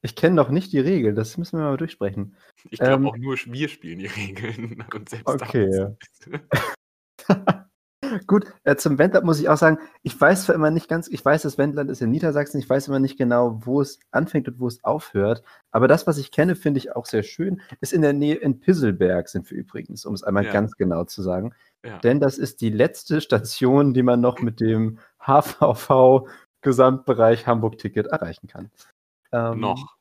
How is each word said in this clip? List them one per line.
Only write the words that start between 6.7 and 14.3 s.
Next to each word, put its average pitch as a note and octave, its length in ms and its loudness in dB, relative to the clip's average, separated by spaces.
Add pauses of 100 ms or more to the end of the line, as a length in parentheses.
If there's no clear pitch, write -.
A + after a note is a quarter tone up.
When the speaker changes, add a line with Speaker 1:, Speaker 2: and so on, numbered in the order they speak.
Speaker 1:
<laughs> - 1000 -4
Gut, G3 180 2 (180)
äh, C#3+ 120 2
zum C#3+ 220 -2
Wendland F#3 280 4
muss D#3+ 140 2
ich D3+ 80 -2
auch D3+ 100 4
sagen, D#3+ 200 4 (240)
ich - 180 -10
weiß F#3 260 4
zwar F3 100 2
immer D#3 160 2
nicht E3 180 -2
ganz, E3 180 -4
ich - 160 -10
weiß, D3 200 2
das C#3+ 140 -6
Wendland C#3+ 320 -2
ist C3 120 -8
in A2+ 80 0
Niedersachsen, D3 500 -2
ich A#2+ 100 -10
weiß C3+ 200 0
immer C#3 100 0
nicht C3+ 160 0
genau, A#2+ 480 0
wo B2+ 160 -2
es C#3 200 -4 (120)
anfängt C3+ 380 -2